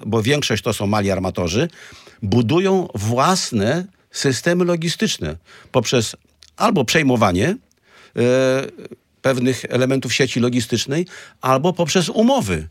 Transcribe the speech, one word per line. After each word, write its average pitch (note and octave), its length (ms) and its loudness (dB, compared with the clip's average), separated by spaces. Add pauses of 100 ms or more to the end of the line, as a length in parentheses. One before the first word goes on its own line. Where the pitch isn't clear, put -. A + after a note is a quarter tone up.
bo A2+ 160 0
większość B2+ 420 0
to A#2 100 -2
są G2+ 140 -4
mali G2+ 240 0
armatorzy, F#2 560 -2 (540)
budują D#3 760 2
własne B2+ 920 0 (260)
systemy E3+ 540 0
logistyczne E3+ 720 -4 (360)
poprzez B2 440 0 (420)
albo F#3 280 2
przejmowanie, A#2 600 2 (680)
e, A2+ 60 0 (1000)
pewnych B2+ 480 0
elementów B2+ 440 0
sieci C3 260 0
logistycznej, B2 640 0 (360)
albo C3+ 320 2
poprzez E3+ 360 0
umowy C#3+ 600 0